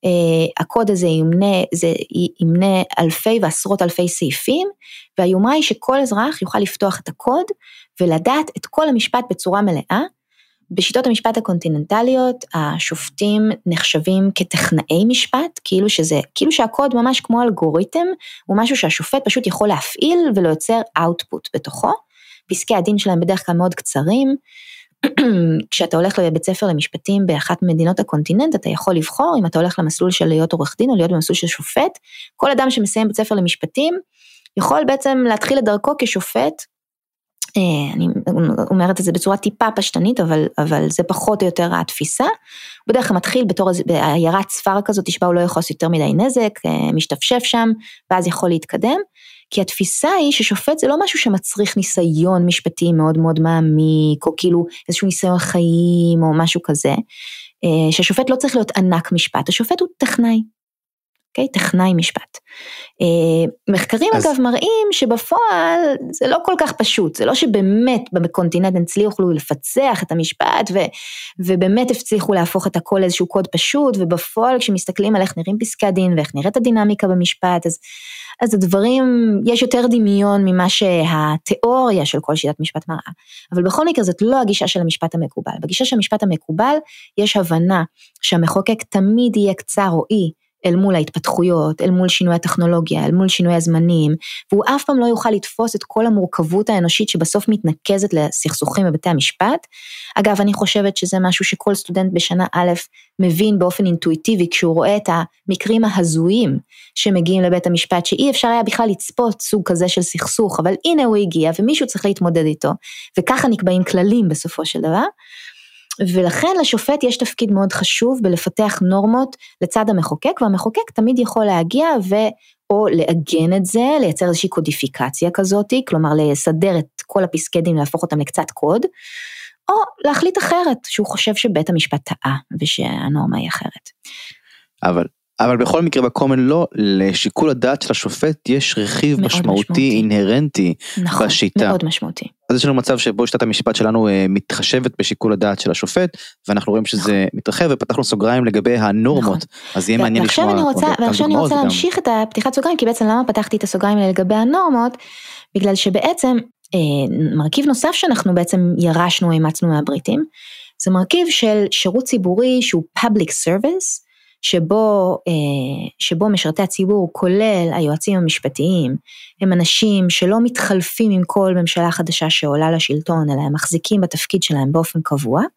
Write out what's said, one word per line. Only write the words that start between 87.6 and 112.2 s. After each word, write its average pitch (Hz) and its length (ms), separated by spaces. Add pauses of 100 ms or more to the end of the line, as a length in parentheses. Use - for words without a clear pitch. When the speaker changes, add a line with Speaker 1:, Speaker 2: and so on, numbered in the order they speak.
Speaker 1:
שהמחוקק 196 640
תמיד 220 540
יהיה 202 160
קצר - 340
רואי, 175 440 (340)
אל 175 100
מול 190 200
ההתפתחויות, 160 840
אל 180 80
מול 180 200
שינוי 175 260
הטכנולוגיה, 170 720
אל 147 60
מול 185 160
שינוי 175 260
הזמנים, 165 640 (360)
והוא 202 120 (120)
אף 277 80
פעם 277 160
לא 240 60
יוכל 233 240
לתפוס 220 460
את 196 120
כל 220 180
המורכבות 190 640
האנושית 190 400
שבסוף 165 380
מתנקזת 196 640
לסכסוכים 151 720
בבתי 160 240
המשפט. 180 580 (480)
אגב, 202 260
אני 202 120
חושבת 196 440
שזה 185 240
משהו 180 240
שכל - 300
סטודנט 185 380
בשנה 175 400
א' 180 180 (480)
מבין 190 400
באופן 180 260
אינטואיטיבי, 175 680
כשהוא 165 240
רואה 180 220
את 208 120
המקרים 190 760
ההזויים 175 760 (360)
שמגיעים 185 480
לבית 175 240
המשפט, 175 380
שאי 269 240
אפשר 254 180
היה 233 160
בכלל 226 260
לצפות 214 520
סוג 208 240
כזה 175 220
של 180 140
סכסוך, 180 580
אבל 175 140 (120)
הנה 320 180
הוא 226 120
הגיע, 165 440
ומישהו 262 280
צריך - 180
להתמודד 175 400